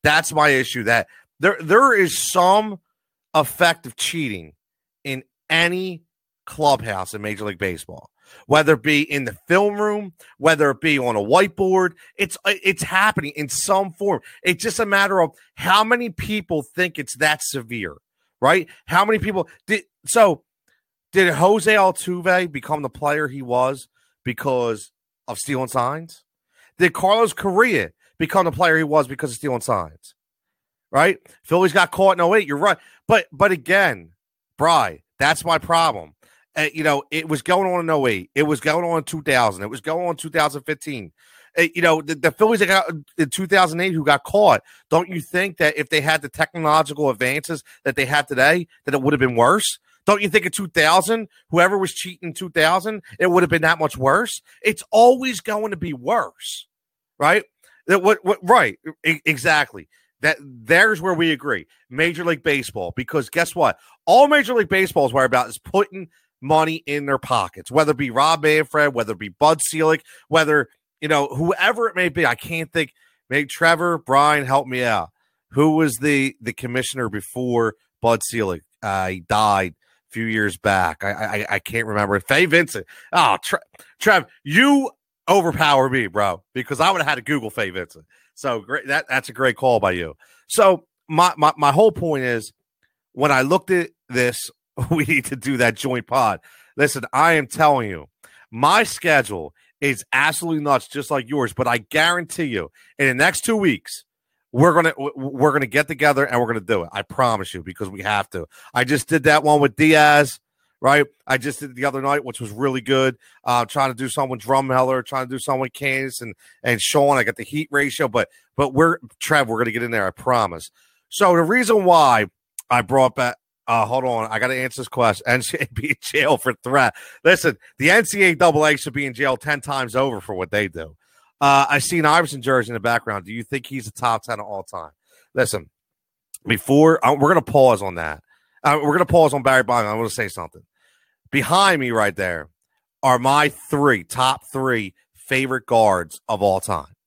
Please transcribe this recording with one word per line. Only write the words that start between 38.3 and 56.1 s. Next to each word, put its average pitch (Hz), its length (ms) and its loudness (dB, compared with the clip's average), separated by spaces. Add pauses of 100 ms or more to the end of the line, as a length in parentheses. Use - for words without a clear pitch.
It 143 80 2
was 151 180 0
going 160 240 -2
on 170 140 -2
in 151 60 -6
two 156 180 -10
thousand. 117 400 0
It 107 80 -8
was 127 100 -14
going 165 240 -6
on 175 60 -4
in 165 60 -6
two 160 120 -14
thousand 147 360 -2
fifteen. 135 480 -10 (440)
Uh, 170 80 4 (100)
you 175 60 -4
know, 160 220 2
the, 151 120 -6
the 151 160 0
Phillies 214 300 2
that 196 60 4
got 185 240 2 (260)
in 156 140 0
two 190 160 -6
thousand 175 340 2
eight 185 140 -2
who 156 100 -4
got 143 180 2
caught, 196 400 4 (280)
don't 175 180 2
you 175 140 -8
think 185 340 -4
that 151 220 0
if 147 100 -6
they 151 140 0
had 156 180 0
the 139 80 -14
technological 151 800 0
advances 131 560 -4 (200)
that 135 120 -2
they 139 80 0
have 143 220 -2
today, 147 420 2 (160)
that 135 80 -4
it 139 80 0
would 147 140 2
have 127 60 -2
been 127 140 2
worse? 139 440 2 (260)
Don't 202 160 2
you 202 80 -2
think 175 160 2
in 180 80 -4
two 190 160 -8
thousand, 180 600 2 (200)
whoever 180 300 2
was 190 160 -4
cheating 180 340 -12
in 160 60 -10
two 180 160 -12
thousand, 180 520 0 (160)
it 180 120 2
would 180 120 4
have 160 80 0
been 160 120 0
that 160 160 2
much 156 180 -2
worse? 143 460 0 (180)
It's - 300 -4
always 247 500 4
going 214 300 -4
to 185 80 -8
be 156 160 -8
worse, 131 720 -6 (520)